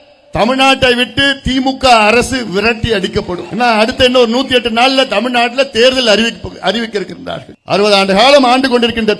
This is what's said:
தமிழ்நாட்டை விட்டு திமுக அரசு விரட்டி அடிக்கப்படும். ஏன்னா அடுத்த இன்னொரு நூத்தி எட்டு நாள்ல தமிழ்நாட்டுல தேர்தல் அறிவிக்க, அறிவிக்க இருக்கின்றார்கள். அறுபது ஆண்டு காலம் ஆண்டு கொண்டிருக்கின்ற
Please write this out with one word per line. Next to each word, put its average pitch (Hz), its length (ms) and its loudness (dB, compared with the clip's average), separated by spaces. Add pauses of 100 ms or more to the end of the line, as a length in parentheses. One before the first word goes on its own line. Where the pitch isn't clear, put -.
(340)
தமிழ்நாட்டை 262 560 2 (100)
விட்டு 254 240 -2 (220)
திமுக 262 400 -2 (220)
அரசு 240 300 0 (180)
விரட்டி 220 420 -2
அடிக்கப்படும். 185 560 -6
ஏன்னா 240 140 0 (140)
அடுத்த 247 280 0
இன்னொரு 247 240 2
நூத்தி 262 240 -2
எட்டு 233 220 -2
நாள்ல 262 340 2
தமிழ்நாட்டுல 240 500 -2 (140)
தேர்தல் 247 360 2
அறிவிக்க, 208 380 -2 (160)
அறிவிக்க 220 320 -4
இருக்கின்றார்கள். 175 560 -12 (180)
அறுபது 202 260 2
ஆண்டு 190 200 2
காலம் 262 320 6
ஆண்டு 262 180 2
கொண்டிருக்கின்ற 226 500 0